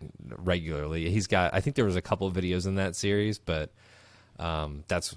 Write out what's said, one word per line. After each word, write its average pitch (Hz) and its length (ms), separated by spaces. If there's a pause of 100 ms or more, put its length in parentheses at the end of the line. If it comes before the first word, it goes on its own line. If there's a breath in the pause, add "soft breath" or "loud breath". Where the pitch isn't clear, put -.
(380)
regularly. 80 720
He's 101 180
got, 92 260
I 95 60
think 143 160
there 123 80
was 95 140
a 90 40
couple - 240
of 92 80
videos 90 320
in 95 100
that 95 200
series, 104 420
but, 78 360 (680 soft breath)
um, 78 480
that's, 87 300